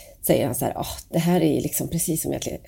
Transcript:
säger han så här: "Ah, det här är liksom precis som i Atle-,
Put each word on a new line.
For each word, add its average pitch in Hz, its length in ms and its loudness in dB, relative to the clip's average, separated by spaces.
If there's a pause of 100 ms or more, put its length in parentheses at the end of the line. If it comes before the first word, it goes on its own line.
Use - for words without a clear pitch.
(220)
säger 127 240 4
han - 80 -2
så - 100 -2
här: - 120 0
"Ah, - 100 -6 (240)
det - 80 2
här 175 240 4
är 139 180 4
liksom 139 280 -4
precis 165 340 -2
som 143 100 -2
i 135 40 -2
Atle-, - 320 -6